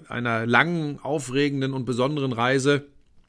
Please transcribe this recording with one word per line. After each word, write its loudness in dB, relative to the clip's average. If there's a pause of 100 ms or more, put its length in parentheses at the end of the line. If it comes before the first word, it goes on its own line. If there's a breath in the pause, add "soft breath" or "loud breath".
einer -2
langen, 2
aufregenden -2
und -4
besonderen 0
Reise. 2 (420)